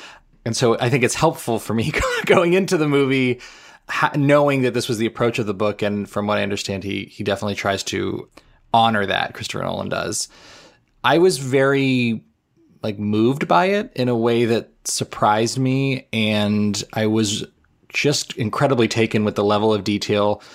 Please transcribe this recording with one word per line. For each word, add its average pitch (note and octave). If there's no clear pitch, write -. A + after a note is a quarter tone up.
And A2+
so A#2
I B2+
think B2+
it's A#2+
helpful C#3
for -
me A2+
<laughs> A#4+
going F3+
into F#3+
the D#3
movie, C3+
ha-, -
knowing C#3+
that B2
this A#2+
was A#2
the A2
approach A#2
of A2+
the G#2
book. G2+
And G#2
from G2+
what G#2
I G#2
understand, G2+
he, G2
he G2+
definitely G2+
tries G2
to G2
honor A2+
that, F#2
Christopher -
Nolan F#2
does. F#2+
I C3+
was F3
very, C3+
like, G#2+
moved A2
by F3
it G3+
in B2
a B2
way A#2
that A2
surprised A2
me. C3
And G#2
I A2
was A2
just -
incredibly A#2+
taken A2+
with G#2
the G#2
level G#2
of G2+
detail, G#2